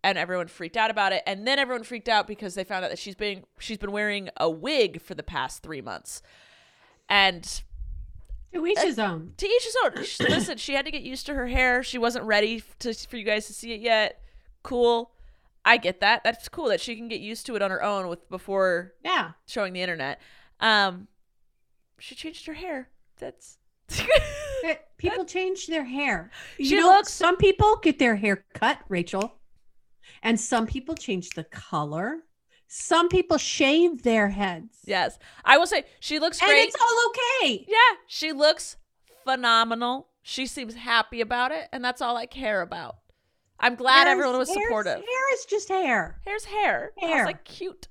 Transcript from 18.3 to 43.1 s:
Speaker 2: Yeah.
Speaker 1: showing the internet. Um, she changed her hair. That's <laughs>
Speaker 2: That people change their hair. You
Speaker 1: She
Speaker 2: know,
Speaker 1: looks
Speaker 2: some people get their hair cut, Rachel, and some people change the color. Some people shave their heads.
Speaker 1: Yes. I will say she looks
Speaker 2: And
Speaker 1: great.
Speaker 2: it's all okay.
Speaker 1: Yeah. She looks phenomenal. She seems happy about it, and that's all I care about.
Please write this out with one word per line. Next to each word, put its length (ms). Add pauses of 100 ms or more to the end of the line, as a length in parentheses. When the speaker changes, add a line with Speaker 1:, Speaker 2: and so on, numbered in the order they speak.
Speaker 2:
Yeah. 280 (160)
Speaker 1:
showing 260
the 80
internet. 400 (380)
Um, 480 (920)
she 160
changed 300
her 80
hair. 360 (300)
That's 380 (320)
<laughs> 80 (680)
Speaker 2:
That 340
people 280
change 420
their 180
hair. 460 (260)
You 80
Speaker 1:
She 120
Speaker 2:
know, 100
Speaker 1:
looks 260
Speaker 2:
some 240
people 460
get 160
their 160
hair 280 (120)
cut, 240 (100)
Rachel, 460 (880)
and 160
some 260
people 300
change 360
the 120
color. 800 (440)
Some 400
people 300
shave 640
their 280
heads. 540
Speaker 1:
Yes. 360 (260)
I 140
will 80
say 180 (140)
she 180
looks 240
Speaker 2:
And 80
Speaker 1:
great. 200
Speaker 2:
it's 120
all 280
okay. 580
Speaker 1:
Yeah. 300 (100)
She 240
looks 460 (460)
phenomenal. 840 (160)
She 240
seems 260
happy 480
about 300
it, 200
and 140
that's 160
all 160
I 80
care 360
about. 360 (600)